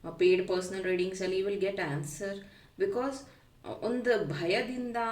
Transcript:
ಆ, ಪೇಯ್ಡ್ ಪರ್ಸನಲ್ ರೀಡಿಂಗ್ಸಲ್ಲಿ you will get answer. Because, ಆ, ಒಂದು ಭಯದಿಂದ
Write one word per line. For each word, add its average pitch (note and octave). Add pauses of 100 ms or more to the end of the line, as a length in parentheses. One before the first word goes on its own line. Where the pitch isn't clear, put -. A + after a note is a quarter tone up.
ಆ, E3
ಪೇಯ್ಡ್ F3+
ಪರ್ಸನಲ್ F#3
ರೀಡಿಂಗ್ಸಲ್ಲಿ F#3
you G3
will F#3+
get G3
answer. E3+ (460)
Because, B3 (500)
ಆ, -
ಒಂದು A3+
ಭಯದಿಂದ A3+ (160)